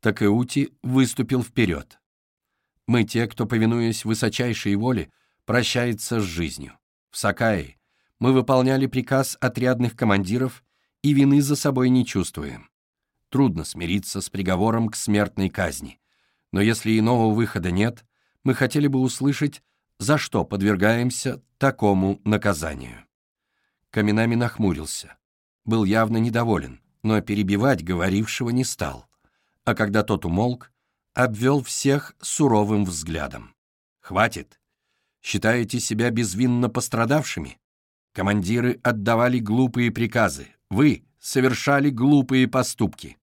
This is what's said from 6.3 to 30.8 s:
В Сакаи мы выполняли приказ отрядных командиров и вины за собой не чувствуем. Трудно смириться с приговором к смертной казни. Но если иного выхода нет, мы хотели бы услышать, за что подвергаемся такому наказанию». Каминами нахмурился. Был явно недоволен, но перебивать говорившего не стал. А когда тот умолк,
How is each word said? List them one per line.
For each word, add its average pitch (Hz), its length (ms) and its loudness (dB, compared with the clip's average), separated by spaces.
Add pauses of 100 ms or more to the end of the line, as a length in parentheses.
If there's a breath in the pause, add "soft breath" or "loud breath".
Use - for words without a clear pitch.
В - 80 -14
Сакаи 101 600 -2 (400)
мы 131 140 2
выполняли 131 540 2
приказ 131 540 -2
отрядных 123 560 0
командиров 110 680 0 (380)
и 147 100 2
вины 139 280 6
за 143 160 0
собой 127 320 0
не 127 160 4
чувствуем. 73 640 -6 (600)
Трудно 101 340 2
смириться 87 560 -6
с - 100 -10
приговором 101 580 0
к 110 80 -10
смертной 104 520 0
казни. 73 520 -6 (520)
Но 92 80 0
если 110 380 2
иного 113 340 2
выхода 104 380 -2
нет, 104 340 -2 (400)
мы 131 100 2
хотели 147 320 0
бы 135 140 2
услышать, 135 640 -2 (360)
за 143 200 0
что - 260 -2
подвергаемся 107 1000 0 (160)
такому 101 680 2
наказанию». 76 800 -2 (840)
Каминами 110 440 2
нахмурился. 101 840 -4 (480)
Был 110 200 2
явно 110 340 2
недоволен, 113 640 -2 (200)
но 110 200 2
перебивать 101 600 0
говорившего 95 680 -2
не 127 140 0
стал. 67 420 -8 (580)
А 117 100 0
когда 107 280 0
тот - 220 -2
умолк, 110 480 -2 (420)